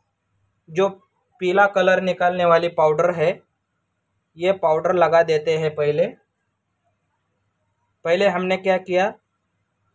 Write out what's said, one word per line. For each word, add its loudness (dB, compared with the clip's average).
जो -2
पीला 2
कलर 2
निकालने -2
वाली 4
powder 0
है, 0
ये 0
powder -2
लगा 4
देते -2
हैं -4
पहले। 0
पहले 2
हमने -2
क्या 0
किया, -2